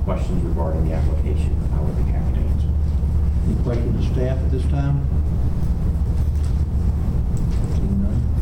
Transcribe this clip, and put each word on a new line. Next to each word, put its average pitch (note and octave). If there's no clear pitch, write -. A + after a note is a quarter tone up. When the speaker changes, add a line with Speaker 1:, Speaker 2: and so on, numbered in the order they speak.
Speaker 1:
questions -
regarding -
the -
application, -
I -
would -
be -
happy -
to -
answer. -
Speaker 2:
Any -
questions -
of -
staff A#2+
at -
this C3+
time? C#3
Seeing -
none. -